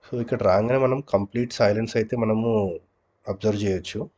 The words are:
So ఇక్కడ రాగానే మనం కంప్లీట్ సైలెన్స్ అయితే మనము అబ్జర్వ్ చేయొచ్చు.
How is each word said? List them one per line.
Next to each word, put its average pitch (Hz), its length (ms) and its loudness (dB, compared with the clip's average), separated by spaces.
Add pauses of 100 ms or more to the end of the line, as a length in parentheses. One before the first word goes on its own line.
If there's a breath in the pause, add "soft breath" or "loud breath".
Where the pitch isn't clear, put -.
So 123 160 -6
ఇక్కడ 117 220 -2
రాగానే 107 340 4
మనం 131 240 2
కంప్లీట్ 120 520 -2
సైలెన్స్ 110 440 0
అయితే 110 200 0
మనము 110 640 0 (500)
అబ్జర్వ్ 104 360 -2
చేయొచ్చు. 95 540 -4